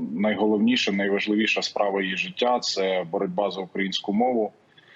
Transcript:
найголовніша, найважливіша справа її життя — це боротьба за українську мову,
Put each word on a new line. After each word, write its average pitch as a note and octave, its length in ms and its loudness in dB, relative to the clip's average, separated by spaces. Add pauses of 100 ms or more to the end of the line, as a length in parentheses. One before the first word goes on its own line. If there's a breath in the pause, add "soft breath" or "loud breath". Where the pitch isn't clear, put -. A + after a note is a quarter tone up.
(140)
найголовніша, G#2+ 800 2
найважливіша G2+ 680 0
справа G2 400 0
її F#2+ 160 -2
життя — A#2+ 440 0
це F#2+ 500 -2
боротьба G2 400 0
за F#2+ 100 -6
українську G2 520 -4
мову, A#2 380 2 (440 loud breath)